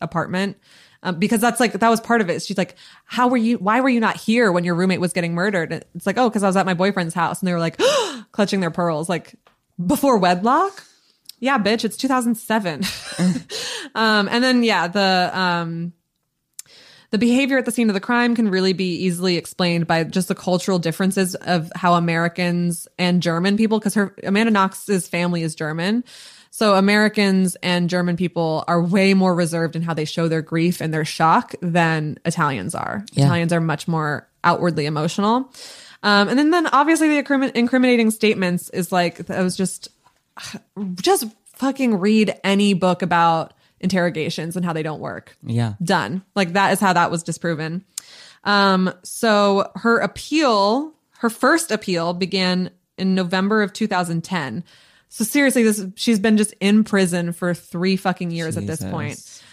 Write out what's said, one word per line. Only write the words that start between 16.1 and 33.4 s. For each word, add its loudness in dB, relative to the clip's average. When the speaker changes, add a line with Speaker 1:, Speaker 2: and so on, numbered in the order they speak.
Speaker 1:
the 0
behavior 2
at -2
the -4
scene 0
of 0
the 0
crime 0
can 2
really 2
be -2
easily 0
explained -2
by 0
just -2
the -2
cultural -2
differences -2
of -4
how 2
Americans 0
and 2
German 0
people, 2
'cause -4
her, -2
Amanda 0
Knox's 0
family -2
is -4
German. -4
So 2
Americans 2
and 0
German 0
people -2
are 2
way 4
more 4
reserved -2
in -4
how -4
they -4
show -2
their 0
grief 0
and -4
their -2
shock 2
than 0
Italians -2
are. -6
Speaker 2:
Yeah. 4
Speaker 1:
Italians 2